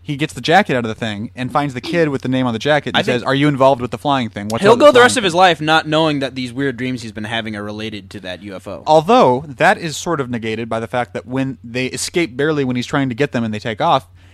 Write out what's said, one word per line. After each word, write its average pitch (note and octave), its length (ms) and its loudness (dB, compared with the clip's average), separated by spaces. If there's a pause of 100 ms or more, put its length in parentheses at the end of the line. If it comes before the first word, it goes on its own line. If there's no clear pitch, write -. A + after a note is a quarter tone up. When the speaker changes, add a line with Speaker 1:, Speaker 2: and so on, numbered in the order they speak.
Speaker 1:
he D3 140 -8
gets D3 180 -4
the - 80 -12
jacket D#3 340 2
out A#2+ 100 0
of A2+ 40 -2
the A2 60 -6
thing G#2+ 400 -6
and B2+ 160 -6
finds D3 240 0
the B2 60 -8
kid E3 280 0
with C3+ 140 -2
the B2 60 -2
name C3 180 0
on A#2+ 60 -2
the A2 60 -4
jacket C#3 320 0
and A#2 60 -2
Speaker 2:
I - 60 2
think B2 100 -2
Speaker 1:
says, A#2+ 100 -2
"Are C3+ 120 0
you C#3+ 140 2
involved C3+ 320 4
with A#2+ 100 -6
the A#2+ 60 -6
flying C3+ 320 -2
thing? G#2 180 -8
What's A2+ 160 -2
Speaker 2:
he'll G3+ 80 8
Speaker 1:
up B3 60 6
with - 20 0
Speaker 2:
go D4+ 80 8
Speaker 1:
the D4+ 60 10
Speaker 2:
the B3 80 6
rest B3 140 6
Speaker 1:
flying C4 40 0
Speaker 2:
of A3+ 60 0
his E3+ 80 0
Speaker 1:
thing?" E3 40 -2
Speaker 2:
life F3 240 4
not D#3 260 2
knowing D3+ 320 2
that C3 140 -6
these B2+ 200 -8
weird C3 240 -2
dreams B2+ 260 -6
he's A2+ 80 -10
been G#2+ 140 -10
having A2 300 -4
are G2+ 60 -8
related G#2 500 -10
to G#2+ 100 -14
that F#2 200 -10
U G2 140 -12
F F#2 120 -16
O. F#2 200 -10
Speaker 1:
Although D#3 600 4
that D3 300 2
is D#3 200 -8
sort E3 240 -4
of B2 100 -6
negated A2+ 380 -4
by A2+ 100 -4
the A2+ 80 -6
fact A#2+ 260 -4
that - 140 -10
when C3 360 -4
they A#2+ 240 -4
escape C3 500 -4
barely D3 260 0
when B2+ 140 -2
he's A#2+ 100 -6
trying C#3 220 0
to B2 60 -4
get C#3+ 180 -2
them A#2+ 100 -2
and A2 100 -4
they G#2+ 60 -8
take A2 220 -6
off, D3 260 2 (260)